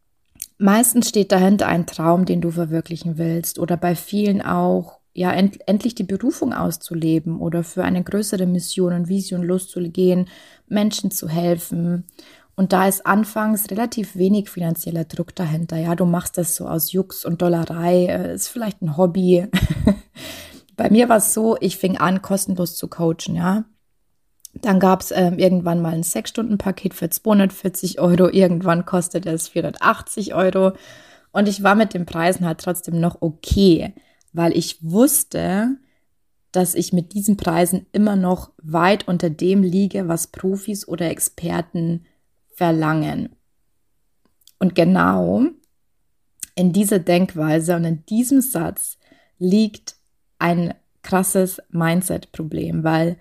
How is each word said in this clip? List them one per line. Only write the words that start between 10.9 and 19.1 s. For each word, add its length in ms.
zu 160
helfen. 800
Und 180
da 140
ist 180
anfangs 640
relativ 460
wenig 340
finanzieller 560
Druck 300
dahinter. 420
Ja, 180
du 100
machst 340
das 160
so 120
aus 240
Jux 320
und 180
Dollerei, 640
äh, 280
ist 140
vielleicht 340
ein 160
Hobby. 500